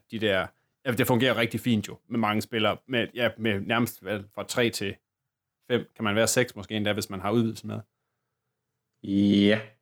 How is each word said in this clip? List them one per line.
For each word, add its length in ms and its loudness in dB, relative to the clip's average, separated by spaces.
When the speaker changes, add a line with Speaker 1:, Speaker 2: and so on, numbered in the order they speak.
Speaker 1:
de 80 -8
der, 280 0
ja, 60 -2
det 140 2
fungerer 300 2
rigtig 240 -2
fint 280 0
jo, 80 -14
med 80 -4
mange 240 0
spillere, 340 -2
med, 260 -2
ja, 240 0
med 220 -2
nærmest, 420 -2
hvad, 180 -6
fra 140 -8
tre 220 0
til 240 -6
fem, 260 -2
kan 80 -6
man 120 2
være 100 6
seks 300 0
måske 180 -10
endda, 180 0
hvis 180 -4
man 100 -8
har 100 -4
udvidelse 360 0
med. 140 -8
Speaker 2:
Ja. 580 4